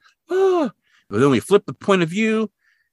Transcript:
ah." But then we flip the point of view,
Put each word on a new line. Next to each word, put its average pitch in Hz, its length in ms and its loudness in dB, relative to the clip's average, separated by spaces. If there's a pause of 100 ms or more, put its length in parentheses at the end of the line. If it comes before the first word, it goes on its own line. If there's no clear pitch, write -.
(300)
ah." 359 420 0 (380)
But 101 100 -2
then 143 100 4
we 120 100 2
flip - 260 0
the 143 80 -12
point 190 300 0
of 160 60 -4
view, 220 420 -2 (420)